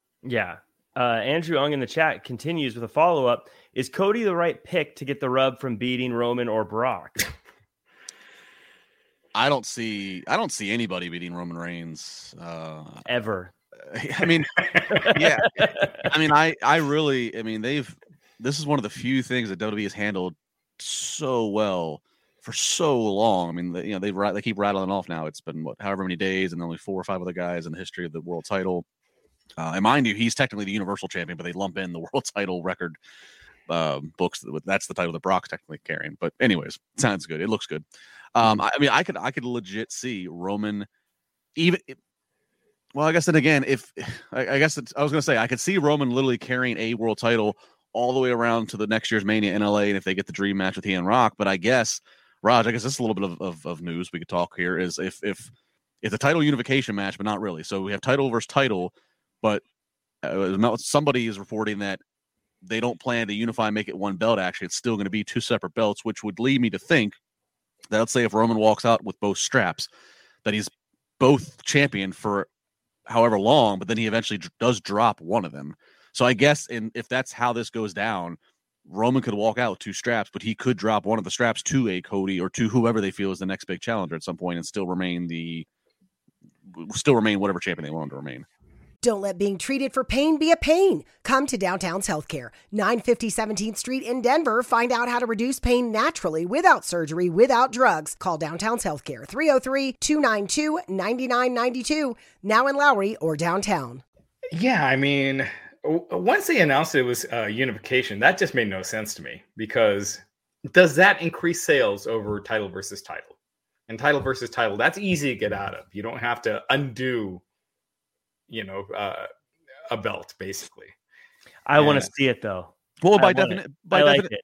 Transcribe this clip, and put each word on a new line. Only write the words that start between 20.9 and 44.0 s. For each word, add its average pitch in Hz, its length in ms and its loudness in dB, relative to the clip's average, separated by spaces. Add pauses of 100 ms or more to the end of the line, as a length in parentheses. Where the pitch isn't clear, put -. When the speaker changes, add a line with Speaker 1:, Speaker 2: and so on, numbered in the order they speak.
Speaker 2:
well 95 540 -2 (400)
for - 120 -14
so 147 460 0
long. 101 500 2
I - 20 -6
mean, 87 200 -6
they, 87 140 -6
you 104 80 -6
know, 92 60 -6
they 101 120 -2
ra-, 98 200 0
they 98 100 -4
keep 104 160 -4
rattling 98 340 0
off 98 160 -2
now. 80 200 -6
It's - 140 -12
been, 80 220 -10
what, - 160 -10
however 98 240 -4
many 92 120 -4
days, 95 360 -2
and 85 100 -8
only 85 160 -8
four 95 220 -8
or 90 40 -8
five 92 180 -6
other 90 100 -8
guys 87 360 -6
in 80 40 -10
the 80 80 -12
history 90 260 -10
of 80 60 -10
the 80 100 -10
world 85 240 -10
title. 92 380 -2 (760)
Uh, - 180 -6
and 98 80 0
mind 127 240 4
you, 101 80 0
he's 117 200 0
technically 107 300 -2
the 98 60 -6
Universal 98 360 -6
Champion, 87 300 -8
but 85 60 -12
they 87 100 -8
lump 95 240 -6
in 92 160 -6
the 85 60 -10
<laughs> 85 140 -10
world 135 120 -2 (100)
title 92 280 -4
record, 90 320 -6 (760)
um, 78 480 -2
books. - 260 -2 (220)
That's 98 220 -2
the - 80 -12
title 87 180 -2
that 82 80 -10
Brock's 95 280 0
technically - 360 -14
carrying. 80 340 -8
But 85 200 -4
anyways, 98 400 0 (180)
sounds 101 300 -2
good. 80 140 -6
It 101 80 -2
looks 107 180 -2
good. 76 160 -8 (520)
Um, 110 260 4
I, 95 140 2
I 143 40 -2
mean, 143 120 4
I 143 120 4
could, 120 140 -6
I 110 140 -6
could 123 120 -8
legit 113 480 -8
see 104 360 -8
Roman 101 580 -6 (720)
even, 175 240 2 (1160)
well, 147 140 2
I 160 40 4
guess 165 140 4
then 160 100 4
again, 143 320 6
if, 131 240 -2 (220)